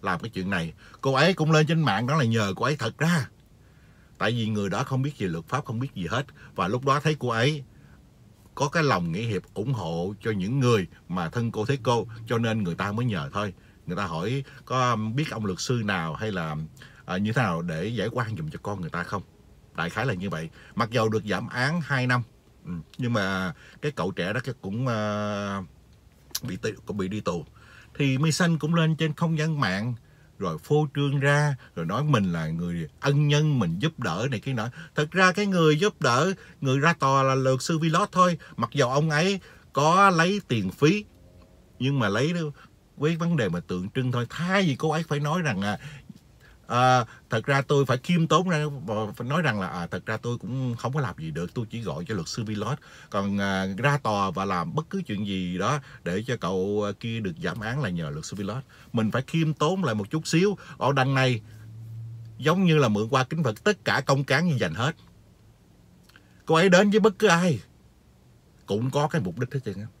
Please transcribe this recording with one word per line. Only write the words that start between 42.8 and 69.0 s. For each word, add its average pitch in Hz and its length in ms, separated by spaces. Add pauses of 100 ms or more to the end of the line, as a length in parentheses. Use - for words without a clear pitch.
với 156 180
vấn 165 220
đề 107 120
mà 85 180
tượng 92 220
trưng 127 220
thôi. 120 180
Thay 190 340
vì 143 120
cô 160 140
ấy 156 180
phải 147 120
nói 151 220
rằng, 113 200
à, 101 160 (880)
à, 127 380 (240)
thật 113 160
ra 139 160
tôi 139 240
phải 123 120
khiêm 165 300
tốn 175 220
ra, 151 160 (520)
phải 120 100
nói 156 140
rằng 117 180
là, 92 80
à, 87 200
thật 92 180
ra 110 120
tôi 120 200
cũng 123 380
không 131 180
có 151 80
làm 101 160
gì 160 140
được, 165 220
tôi 120 160
chỉ 117 120
gọi 92 260
cho 110 80
luật 85 120
sư - 160
Vlog. 107 320 (340)
Còn, 101 320
à, 95 240 (120)
ra 143 200
tòa 101 340
và 95 140
làm 87 300
bất 160 140
cứ 196 180
chuyện 104 200
gì 92 300
đó 127 220 (240)
để 92 240
cho 123 100
cậu, 98 500
à, 104 120
kia 113 200
được 98 140 (100)
giảm 90 160
án 117 220
là 107 80
nhờ 85 200
luật 73 160
sư - 100
Vlog. 104 240 (340)
Mình 110 180
phải 127 160
khiêm 156 260
tốn 180 300
lại 117 120
một 101 140
chút 156 180
xíu. 190 300 (200)
Ở 131 160
đằng 135 200
này 131 280 (960)
giống 175 280
như 160 120
là 135 100
mượn 107 220
qua 131 140
kính 165 200
Phật, 110 200
tất 208 220
cả 110 200
công 139 180
cán 147 240
như 151 100
dành 90 180
hết. 123 200 (1500)
Cô 160 100
ấy 185 140
đến 190 200
với 214 100
bất 214 200
cứ 220 80
ai 170 320 (1080)
cũng 113 260
có 147 160